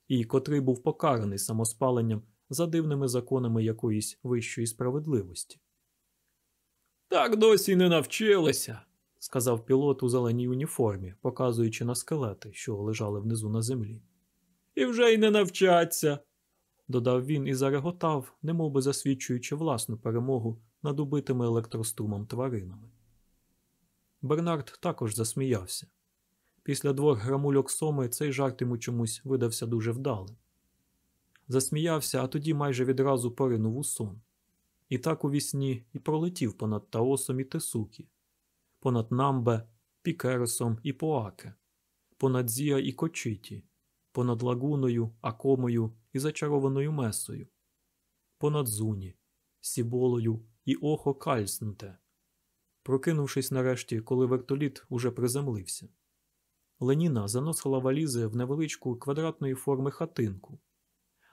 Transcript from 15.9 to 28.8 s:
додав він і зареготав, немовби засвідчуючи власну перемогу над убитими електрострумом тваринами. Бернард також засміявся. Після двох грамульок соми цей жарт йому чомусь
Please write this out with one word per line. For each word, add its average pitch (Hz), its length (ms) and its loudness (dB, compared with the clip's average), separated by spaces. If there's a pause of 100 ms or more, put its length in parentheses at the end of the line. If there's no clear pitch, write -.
додав 127 380 2
він 139 220 0
і 139 60 0
зареготав, 143 880 0
немовби 156 400 0
засвідчуючи 131 720 -2
власну 131 420 -2
перемогу 117 640 -2 (220)
над 147 160 -2
убитими 139 460 0
електрострумом 113 800 -2
тваринами. 110 640 -6 (1400)
Бернард 156 540 -2
також 120 360 -2
засміявся. 113 720 -2 (760)
Після 143 300 -2
двох 143 260 4
грамульок 135 520 2
соми 143 380 -2
цей 147 220 -2
жарт 131 300 -2
йому 120 160 0
чомусь 117 480 -2